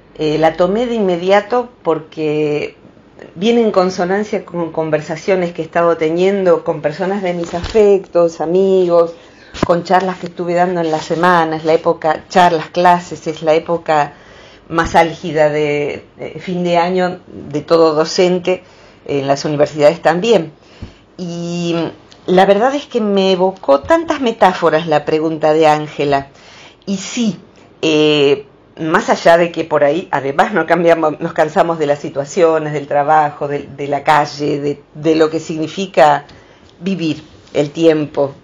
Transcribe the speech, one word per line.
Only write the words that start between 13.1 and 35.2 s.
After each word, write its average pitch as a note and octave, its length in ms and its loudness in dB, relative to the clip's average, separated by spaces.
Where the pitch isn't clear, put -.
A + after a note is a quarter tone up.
es D#3 160 -8
la D#3 100 2
época E3 600 -2
más E3 280 -2
álgida D#3 540 2
de, D3 560 -2
de - 220 -14
fin F3+ 240 -6
de E3+ 140 0
año F3+ 500 0
de C#3+ 340 -8
todo D#3+ 320 4
docente, F3+ 680 0
en C#3 220 -4
las C#3 180 0
universidades D3+ 560 2
también. E3+ 500 0
Y E3+ 580 -6
la F#3 180 4
verdad G#3 300 2
es C#4+ 100 -8
que A#3 160 -4
me G3 320 2
evocó F#3+ 480 0
tantas E4 400 0
metáforas F#3 680 2
la D3+ 160 0
pregunta D#3 500 0
de D#3+ 140 4
Ángela. D3+ 600 0
Y G3 100 -4
sí, G#3 420 -4
eh, D3+ 640 2
más F3 300 -2
allá F3 280 4
de E3+ 140 0
que D#3+ 140 -4
por D3 180 0
ahí, D#3 280 0
además, C#3+ 420 -2
no E3 120 0
cambiamos, E3 540 2
nos E3 140 -6
cansamos E3 440 0
de D3+ 100 -2
las D3 120 0
situaciones, D#3 720 0
del C#3+ 160 -6
trabajo, D3 600 0
de, C#3+ 140 -6
de C#3 260 -10
la C#3+ 160 -4
calle, D3 560 0
de, C#3+ 200 -4
de D#3 220 0
lo D#3 140 4